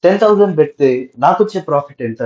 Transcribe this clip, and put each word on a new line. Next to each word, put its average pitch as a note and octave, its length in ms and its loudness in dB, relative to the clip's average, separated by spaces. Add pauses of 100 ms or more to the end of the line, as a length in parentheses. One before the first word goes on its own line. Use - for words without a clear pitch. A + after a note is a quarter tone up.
టెన్ F#3+ 200 2
థౌజండ్ G3+ 360 2
పెడితే C#3+ 320 0 (340)
నాకు F3+ 200 2
వచ్చే F#3+ 240 -8
ప్రాఫిట్ C#3+ 400 -6
ఎంత A2+ 160 -10